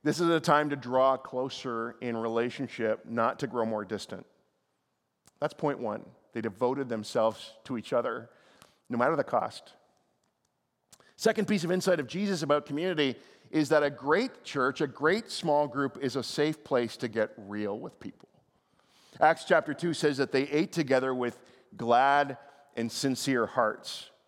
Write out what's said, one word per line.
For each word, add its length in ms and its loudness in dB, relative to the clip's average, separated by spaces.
this 160 0
is 100 2
a 100 4
time 300 4
to 60 -2
draw 420 2
closer 800 -6
in 160 -4
relationship, 880 -2
not 340 0
to 60 -2
grow 200 -2
more 180 -2
distant. 400 -8
That's 160 -4
point 260 -2
one. 260 -6
They 80 -6
devoted 480 -2
themselves 640 -2
to 120 -6
each 160 -6
other, 380 -2
no 80 -4
matter 200 4
the 60 0
cost. 520 -2
Second 300 2
piece 160 0
of 80 -2
insight 300 2
of 60 -4
Jesus 360 -4
about 220 2
community 520 -2
is 160 0
that 140 6
a 80 2
great 540 0
church, 360 -2
a 60 2
great 440 0
small 380 0
group, 320 -4
is 160 -2
a 60 -2
safe 420 -2
place 320 0
to 100 -6
get 300 0
real 420 -6
with 220 -14
people. 280 -16
Acts 240 4
chapter 300 2
two 180 -2
says 240 0
that 160 0
they 120 4
ate 280 0
together 420 0
with 240 -4
glad 640 4
and 140 -2
sincere 540 0
hearts. 640 -4